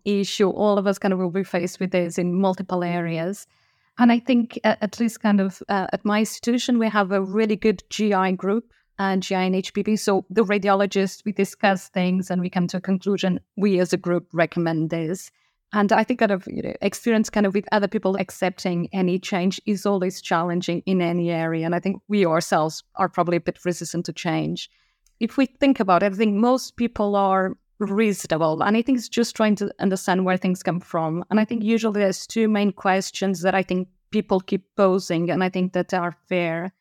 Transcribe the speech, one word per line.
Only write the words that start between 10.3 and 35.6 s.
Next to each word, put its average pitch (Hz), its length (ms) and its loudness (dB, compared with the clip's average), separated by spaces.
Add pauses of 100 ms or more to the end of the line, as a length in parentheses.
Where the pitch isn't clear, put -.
radiologists, 196 800 0
we 220 80 -4
discuss 196 560 0
things 185 420 0
and 180 100 0
we 180 100 -4
come 175 180 0
to 185 100 -6
a - 20 -4
conclusion. 190 580 0 (180)
We 196 220 2
as 180 140 2
a 180 40 2
group 175 360 -2
recommend 165 580 0
this. 165 400 -6 (420)
And 208 200 2
I 220 100 4
think 247 180 -2
kind 214 120 4
of, 190 160 -4
you - 140 -8
know, - 180 -8
experience 220 500 0
kind 208 160 2
of 190 80 0
with 214 180 0
other 202 160 2
people 196 280 0
accepting 180 760 -2
any 185 260 0
change 185 480 -2
is 202 200 -2
always 185 340 0
challenging 175 640 -2
in 185 160 2
any 170 280 0
area. 165 360 -2
And 170 80 -2
I 175 60 -2
think 190 280 -4
we 202 160 2
ourselves 160 580 0 (140)
are 190 120 0
probably 175 280 0
a 170 40 0
bit - 240 -6
resistant 170 420 -4
to 160 60 -8
change. 160 580 -4 (500)
If 226 160 -4
we 269 100 4
think 277 320 2
about 185 240 4
it, 202 100 2
I 185 40 -8
think 214 180 2
most 247 420 0
people 220 380 -2
are 190 420 2 (240)
reasonable. 190 840 0
And 208 140 4
I 233 60 2
think 262 160 0
it's 220 100 -8
just - 280 -2
trying 214 200 4
to 202 220 -4
understand 190 460 0
where 185 140 2
things 185 240 -2
come 180 180 -2
from. 165 500 -4
And 202 80 4
I 214 60 4
think 226 180 -4
usually 214 380 0
there's 190 260 -2
two 220 220 0
main 208 240 2
questions 190 720 -2
that 185 120 2
I 190 80 2
think 185 260 -4 (220)
people 208 300 0
keep 190 240 -4 (100)
posing, 185 560 2
and 185 140 0
I 185 60 -2
think 185 240 -2